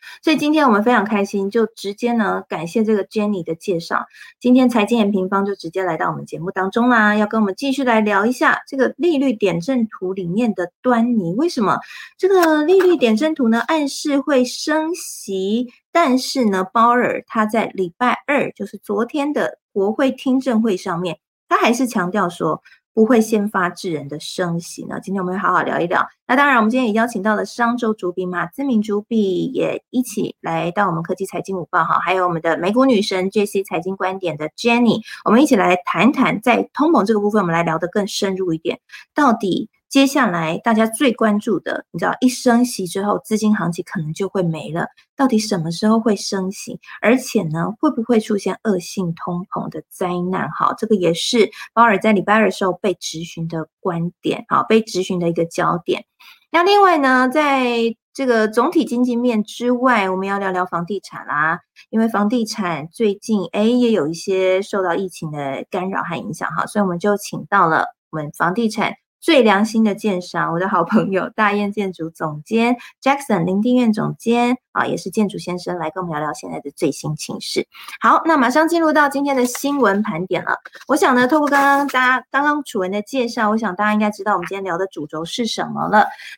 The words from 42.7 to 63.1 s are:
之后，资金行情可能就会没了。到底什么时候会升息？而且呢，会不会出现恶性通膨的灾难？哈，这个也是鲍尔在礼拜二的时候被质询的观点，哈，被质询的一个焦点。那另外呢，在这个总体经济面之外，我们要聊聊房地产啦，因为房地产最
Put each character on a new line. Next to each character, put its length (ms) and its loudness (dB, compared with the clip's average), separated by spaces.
之 160 -4
后， 220 0
资 120 -2
金 200 2
行 160 -2
情 120 -8
可 160 -6
能 120 -6
就 160 -6
会 120 -4
没 300 -4
了。 160 -4
到 100 2
底 100 2
什 220 0
么 140 -4
时 160 -2
候 100 4
会 160 0
升 380 -6
息？ 260 -12
而 140 4
且 260 -2
呢， 380 -4
会 100 2
不 140 -4
会 160 2
出 180 -2
现 240 -4
恶 160 0
性 360 -6
通 360 -8
膨 180 -6
的 200 -12
灾 220 -6
难？ 220 -4
哈， 260 -2
这 80 -4
个 80 4
也 180 2
是 380 2
鲍 80 4
尔 160 4
在 140 2
礼 100 2
拜 120 2
二 100 4
的 80 2
时 120 -4
候 80 0
被 220 -2
质 300 -10
询 240 -8
的 180 -8
观 320 -4
点， 260 -4
哈， 140 2
被 180 4
质 220 -4
询 160 -2
的 100 0
一 40 0
个 120 0
焦 400 -2
点。 200 -4
那 120 4
另 180 6
外 160 6
呢， 300 4
在 640 0
这 140 -4
个 220 4
总 220 2
体 140 2
经 200 0
济 100 -2
面 300 0
之 260 -4
外， 400 2
我 60 -2
们 100 -4
要 120 -2
聊 120 -2
聊 160 -2
房 180 -4
地 160 -6
产 260 -16
啦， 340 -2
因 100 0
为 80 2
房 200 0
地 160 0
产 480 -6
最 220 0